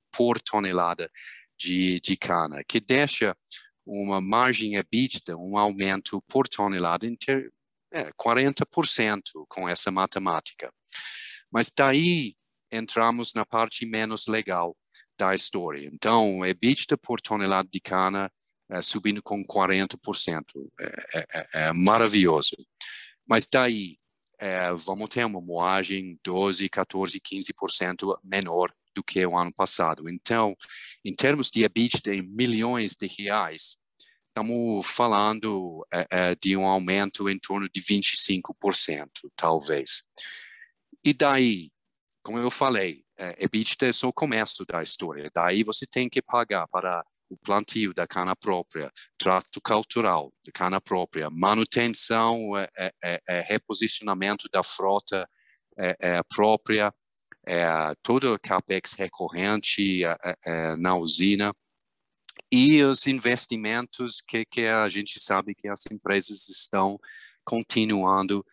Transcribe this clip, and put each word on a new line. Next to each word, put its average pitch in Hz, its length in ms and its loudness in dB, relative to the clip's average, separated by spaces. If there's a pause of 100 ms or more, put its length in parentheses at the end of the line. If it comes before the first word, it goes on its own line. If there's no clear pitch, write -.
(120)
por 120 280 2
tonelada 90 720 0 (440)
de, 90 440 0
de - 180 -2
cana, 78 500 -2
que - 120 0
deixa 127 580 0 (480)
uma 101 340 -2
margem 110 580 2
ebitda, 113 600 -2
um 95 220 -4
aumento 98 680 0
por 135 200 2
tonelada 90 580 0
em 117 100 -6
ter, 135 380 -4 (380)
é, 123 240 -6
quarenta 127 500 2
por 160 220 0
cento 101 600 0
com 92 220 -6
essa 87 220 0
matemática. 95 800 -2 (800)
Mas 113 180 2
daí 143 640 4 (360)
entramos 117 600 0
na 107 120 -2
parte 113 400 -2
menos 110 400 -4
legal 92 500 -2 (420)
da 95 180 2
história. 78 560 -4
Então, 101 540 2
ebitda 117 520 2
por - 220 -6
tonelada 98 500 0
de - 120 -8
cana, 95 500 0 (400)
é, 90 100 -4
subindo 104 400 -2
com 101 220 -6
quarenta 95 540 0
por 98 180 -6
cento. 71 640 -4
É, - 60 -10
é, - 480 -8
é, 80 200 -8
é 80 200 0
maravilhoso. 95 840 6 (720)
Mas 113 240 4
daí, 110 460 2 (420)
é, 92 320 -2
vamos 95 380 -6
ter 120 160 -2
uma 101 160 -6
moagem 92 800 -2
doze, 95 460 0
quatorze, 95 500 -2
quinze 98 340 -4
por 95 160 -6
cento 92 540 -2
menor 90 480 -2 (240)
do 95 80 -8
que 92 220 0
o 87 120 0
ano 87 160 -2
passado. 82 540 0
Então, 101 480 -2 (480)
em 98 100 -8
termos 139 380 2
de 113 120 2
ebitda 107 520 0
em 95 60 -4
milhões 113 720 -2
de 101 120 -8
reais, 98 720 -4 (520)
estamos 113 580 -2
falando, 104 1080 0
é, 87 160 -2
é, 90 260 2
de 95 200 2
um 95 100 2
aumento 95 640 0
em 98 80 -2
torno 98 300 -6
de 92 140 -8
vinte 101 320 2
e - 40 4
cinco - 380 0
por 98 180 0
cento, 73 640 -4
talvez. 78 680 0 (1000)
E 147 100 4
daí, 127 580 2 (520)
como 110 140 -8
eu 120 120 0
falei, 107 540 0 (140)
é, 92 260 -8
ebitda 110 440 0
é 123 60 2
só - 140 0
o 123 60 -2
começo 110 520 -2
da 85 160 -4
história. 76 520 -6
Daí 90 300 2
você 107 220 -2
tem 127 240 -2
que 131 120 -2
pagar 104 460 0
para 90 360 -2 (260)
o 90 80 -16
plantio 101 560 -2
da 85 140 -4
cana 92 280 -2
própria, 87 560 -4 (260)
trato 92 440 0
cultural 107 720 0 (120)
da - 60 -20
cana 92 300 -2
própria, 82 480 -4
manutenção, 110 1300 2
é, 98 200 -4
é, 95 160 -4 (100)
é, 87 240 -4
é, 90 140 -2
reposicionamento 104 1080 -2
da 92 140 0
frota, 98 640 -2 (480)
é, 90 220 -2
é, 87 240 0
própria, 107 720 2 (520)
é, 87 200 0 (360)
todo 127 320 2
o 101 60 -2
capex - 540 -2
recorrente, 95 1080 -2
é, 85 200 0
é, 90 120 -4 (100)
é, 82 320 -2
na 90 180 2
usina, 98 580 2 (960)
e 143 320 8
os 135 220 4
investimentos 120 1160 -2
que, 113 240 -4
que 117 200 -2
a 110 240 4
gente 101 300 -6
sabe 98 340 0
que - 140 -12
as 101 240 -6
empresas 101 560 -2
estão 190 520 0 (440)
continuando 101 1080 2